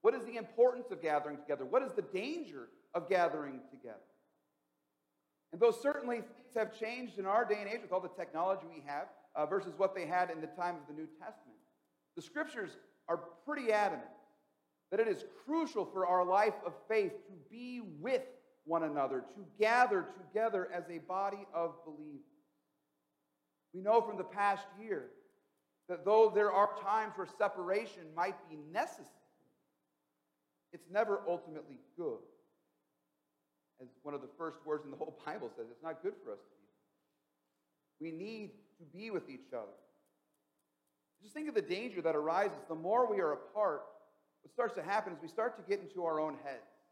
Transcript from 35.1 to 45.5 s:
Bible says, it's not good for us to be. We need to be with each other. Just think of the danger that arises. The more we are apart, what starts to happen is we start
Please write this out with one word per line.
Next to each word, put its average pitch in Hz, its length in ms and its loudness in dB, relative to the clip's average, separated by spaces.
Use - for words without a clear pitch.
Bible 151 300 -6
says, 117 160 -10
it's 120 100 -20
not 160 220 -8
good 196 100 -2
for 113 80 -10
us 101 80 -10
to - 1600 -20
be. 165 80 -8
We 160 40 -10
need 208 360 -10
to 170 80 -20
be 180 240 -12
with 185 200 -6
each 131 240 -16
other. 113 120 -6
Just 202 100 -20
think 302 160 -4
of 240 60 -2
the 202 60 6
danger 185 400 -4
that 160 140 2
arises. 165 420 2
The 165 80 -4
more 214 360 4
we 202 80 0
are 160 120 2
apart, 156 520 0
what - 100 -20
starts 233 220 0
to 180 80 -4
happen 202 300 0
is 151 80 -12
we 165 60 -12
start 226 300 -2